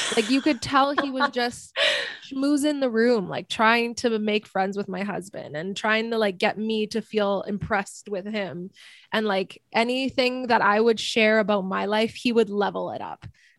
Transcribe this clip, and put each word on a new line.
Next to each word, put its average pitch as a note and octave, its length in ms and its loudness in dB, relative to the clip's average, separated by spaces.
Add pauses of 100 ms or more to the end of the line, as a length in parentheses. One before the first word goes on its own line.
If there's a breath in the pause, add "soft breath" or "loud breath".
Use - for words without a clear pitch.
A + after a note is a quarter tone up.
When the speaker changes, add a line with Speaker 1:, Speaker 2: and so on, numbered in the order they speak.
(160 loud breath)
Speaker 1:
Like, A3 140 2
you C4+ 120 2
could D4 200 0
tell C#4 300 2
he C#4 180 0
was C4+ 200 0
Speaker 2:
<laughs> - 40 -10
Speaker 1:
just - 440 -6 (540 loud breath)
schmoozing C#4+ 500 2
the C4 80 2
room, A3 400 2
like, - 180 -6
trying A#3 480 2
to A3+ 240 0
make G#3+ 280 0
friends G3 300 -2
with G3 120 -6
my F#3 140 -6
husband F3+ 520 -8
and F#3 220 -6
trying A3 340 0
to, A3+ 60 0
like, G3+ 200 0
get G#3+ 200 0
me G#3+ 300 -2
to A3 140 -4
feel G3+ 420 0
impressed G3+ 680 -4
with G3 160 -6
him. G3 440 -6 (420 loud breath)
And, A3 140 0
like, F#3+ 360 -2 (120)
anything B3+ 760 0
that A#3 140 4
I G#3 180 4
would A3+ 200 4
share A3 400 4
about G3+ 260 2
my F#3+ 200 -2
life, A3 300 0
he B3 160 -2
would A3 180 4
level F#3 420 -2
it G#2+ 100 -8
up F2 240 -10 (340 soft breath)